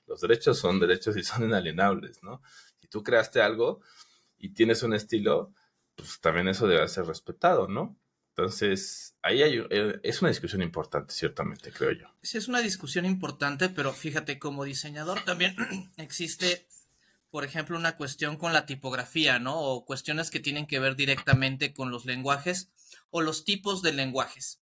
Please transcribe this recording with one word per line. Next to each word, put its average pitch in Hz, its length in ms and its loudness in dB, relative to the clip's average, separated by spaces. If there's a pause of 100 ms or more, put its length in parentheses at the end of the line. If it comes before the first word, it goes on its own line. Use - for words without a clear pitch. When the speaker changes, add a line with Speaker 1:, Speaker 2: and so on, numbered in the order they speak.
Speaker 1:
los - 140 -8
derechos 117 380 4
son 92 200 2
derechos 92 380 2
y 90 60 -4
son 117 220 -2
inalienables, 95 760 0
¿no? 113 180 -16 (380)
Si - 80 -20
tú 107 160 -8
creaste 117 380 4
algo 110 400 2 (560)
y 95 160 -12
tienes 113 300 4
un 113 100 0
estilo, 113 600 0 (420)
pues, - 260 -14
también 85 280 2
eso 101 180 2
debe 80 200 6
ser 90 180 -4
respetado, 104 600 0
¿no?". 135 300 -6 (380)
Entonces, - 880 -2
ahí 113 200 4
hay, 123 260 2
eh, 104 340 0
es - 180 -2
una 165 80 4
discusión 101 340 -2
importante, 78 500 -4
ciertamente, - 600 -6
creo - 200 0
yo. - 140 -10 (160)
Speaker 2:
Sí, - 140 -2
es 220 100 -2
una 247 140 0
discusión 180 440 0
importante, 160 640 0
pero 139 240 -2
fíjate, 147 460 -4
como 143 240 -6
diseñador 151 640 -4
también 180 320 0
<clears throat> 190 400 -4
existe, 175 720 0 (640)
por 143 140 -4
ejemplo, 156 320 -6
una 165 200 0
cuestión 147 400 -2
con 165 160 -2
la 147 120 2
tipografía, 131 760 0
¿no? 135 220 -2
O 131 240 -2
cuestiones 156 460 -2
que 151 100 -4
tienen 147 260 -4
que 139 120 -2
ver 135 160 2
directamente 135 800 2
con 131 180 -6
los 120 140 -10
lenguajes 139 680 -2 (400)
o 170 100 -2
los 156 240 0
tipos 196 360 0
de 160 120 2
lenguajes, 131 720 -2